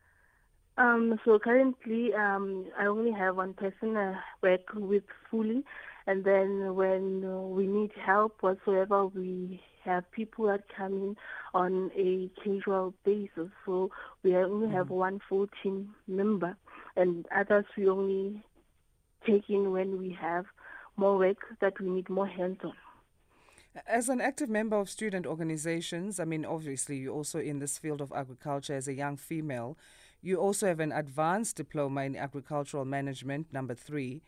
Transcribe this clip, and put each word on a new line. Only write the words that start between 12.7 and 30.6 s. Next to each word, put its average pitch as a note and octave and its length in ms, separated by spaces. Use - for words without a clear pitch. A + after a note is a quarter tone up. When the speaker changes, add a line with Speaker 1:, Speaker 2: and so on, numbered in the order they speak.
Speaker 1:
basis. G3 440
So F#3 260
we F#3 120
only G3+ 340
have F#3 180
Speaker 2:
Mm-hmm. F#3 80
Speaker 1:
one F#3 320
full G3 200
team G3 320
member, G3 480
and F3+ 300
others G#3 300
we G3 120
only G3 540
take G#3 240
in G3 220
when F#3+ 280
we F#3 100
have F3 260
more G3 220
work F#3+ 200
that G3 180
we F#3+ 100
need F#3 200
more F#3+ 180
hands F#3 360
on. D#3+ 100
Speaker 2:
As A#3 220
an B3+ 100
active C4+ 300
member G#3+ 280
of G3 120
student F#3+ 360
organizations, E3 920
I E3 60
mean, D#3+ 180
obviously C#3+ 540
you're C3 160
also D3+ 260
in C#3+ 200
this C#3+ 180
field D3 240
of C#3 100
agriculture C#3 640
as C3+ 120
a C#3 60
young C#3+ 220
female. D3 600
You F3+ 160
also G3 300